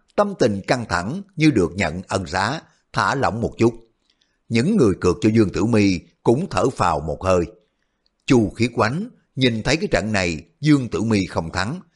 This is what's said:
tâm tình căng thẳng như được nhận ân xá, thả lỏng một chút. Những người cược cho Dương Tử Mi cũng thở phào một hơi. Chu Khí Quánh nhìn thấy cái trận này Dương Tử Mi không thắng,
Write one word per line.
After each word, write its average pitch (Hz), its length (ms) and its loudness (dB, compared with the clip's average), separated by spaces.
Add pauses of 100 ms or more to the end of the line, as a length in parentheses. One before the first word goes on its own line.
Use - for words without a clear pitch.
(160)
tâm 202 240 0
tình 110 280 2
căng 127 220 -2
thẳng 104 320 -4 (140)
như 151 160 4
được 90 240 2
nhận 90 320 -4
ân 95 180 -4
xá, 101 360 -4 (320)
thả 110 220 0
lỏng 113 260 -2
một 101 160 -4
chút. 117 160 2 (760)
Những 139 280 0
người 113 240 4
cược 87 200 2
cho 110 80 4
Dương 110 240 4
Tử 85 120 0
Mi 101 340 2 (240)
cũng 139 260 2
thở 104 200 0
phào 87 300 0
một 76 240 -6
hơi. 92 220 2 (800)
Chu 117 240 4
Khí 113 180 -2
Quánh 135 420 -2 (260)
nhìn 120 280 0
thấy 147 140 0
cái 196 140 -4
trận 104 200 0
này 87 320 -2 (180)
Dương 143 280 2
Tử - 120 -4
Mi 104 240 2
không 82 260 -6
thắng, 104 280 -4 (160)